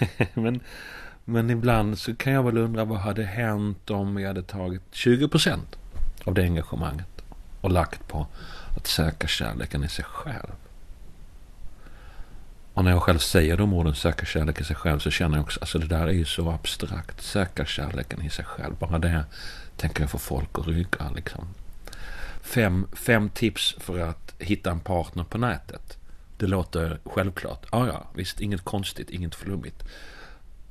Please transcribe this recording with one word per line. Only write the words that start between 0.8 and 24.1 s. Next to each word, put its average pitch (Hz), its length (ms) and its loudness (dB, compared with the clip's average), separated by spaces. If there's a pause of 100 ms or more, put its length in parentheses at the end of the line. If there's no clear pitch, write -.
men 117 240 4
ibland 113 500 4
så 113 160 -4
kan 135 180 2
jag 135 100 6
väl 117 140 4
undra, 113 280 2
vad 107 140 0
hade 101 240 0
hänt 104 640 0
om 101 260 0
vi 98 100 -2
hade 95 180 -2
tagit 92 380 -4 (100)
tjugo 123 360 6
procent - 480 2 (480)
av 92 100 2
det 92 100 6
engagemanget 85 640 0 (540)
och 95 100 4
lagt - 360 2
på 78 200 -2 (500)
att - 100 -4
söka 80 400 2
kärleken 58 560 -2
i 69 60 0
sig - 160 -4
själv? - 460 -8 (2250)
Och 92 100 4
när 90 80 8
jag 87 120 8
själv 87 140 8
säger 82 400 6
de 104 160 6
orden, 80 220 4
söka - 300 2
kärlek 78 360 0
i - 20 -2
sig 78 120 -2
själv, 76 240 2
så 78 120 0
känner 78 260 4
jag 76 60 4
också, - 160 -4
alltså, - 200 0
det 80 80 0
där 80 200 2
är 80 40 4
ju 85 140 4
så 85 260 0
abstrakt. - 680 -4
Söka 87 440 0
kärleken - 560 -4
i 76 80 -2
sig - 160 -4
själv. - 340 -6
Bara 82 200 2
det 82 240 4 (540)
tänker 78 240 0
jag 71 80 2
få - 80 -4
folk 73 320 -2 (100)
att 78 80 -2
rygga, 82 480 0
liksom. - 320 -6 (960)
Fem, 95 520 2
fem 107 360 4
tips - 500 0
för 90 200 -4
att - 400 -4